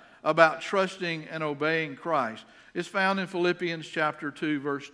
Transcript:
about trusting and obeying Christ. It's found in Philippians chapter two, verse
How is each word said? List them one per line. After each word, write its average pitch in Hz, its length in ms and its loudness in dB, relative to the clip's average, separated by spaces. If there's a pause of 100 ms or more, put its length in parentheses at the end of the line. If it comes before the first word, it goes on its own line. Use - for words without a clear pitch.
(240)
about 156 380 6
trusting 175 600 -2
and 160 180 -6
obeying 151 520 0
Christ. 127 500 -2 (280)
It's 180 160 -4
found 196 320 2
in 180 60 -4
Philippians 175 600 0
chapter 151 440 -2
two, 151 300 -2
verse 139 340 -4